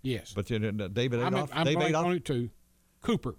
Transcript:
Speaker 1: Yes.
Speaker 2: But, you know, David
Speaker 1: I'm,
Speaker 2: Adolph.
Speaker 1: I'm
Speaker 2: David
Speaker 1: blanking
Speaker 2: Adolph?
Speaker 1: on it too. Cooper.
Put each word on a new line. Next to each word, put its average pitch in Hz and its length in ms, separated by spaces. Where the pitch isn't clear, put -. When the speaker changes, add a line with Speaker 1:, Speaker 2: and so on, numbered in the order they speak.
Speaker 1:
Yes. 127 320
Speaker 2:
But, 98 160
you 113 80
know, 104 300
David 120 320
Speaker 1:
I'm, 180 140
Speaker 2:
Adolph. 143 200
Speaker 1:
I'm 156 100
Speaker 2:
David 160 200
Speaker 1:
blanking 156 60
Speaker 2:
Adolph? 160 160
Speaker 1:
on 180 60
it 175 120
too. 120 260
Cooper. 160 380